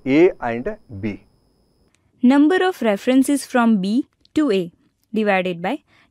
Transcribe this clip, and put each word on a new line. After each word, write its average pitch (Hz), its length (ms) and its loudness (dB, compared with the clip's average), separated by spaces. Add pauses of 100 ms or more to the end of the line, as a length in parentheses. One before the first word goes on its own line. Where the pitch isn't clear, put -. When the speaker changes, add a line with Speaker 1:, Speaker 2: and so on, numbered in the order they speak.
Speaker 1:
A 156 240 4 (100)
and 120 360 -6 (240)
B. 98 240 -10 (1000)
Speaker 2:
Number 294 420 4
of 370 180 -4
references 254 640 0
from 226 340 0
B 214 260 -2 (280)
to 294 180 0
A 180 200 -2 (400)
divided 190 480 -2
by 208 220 -6 (280)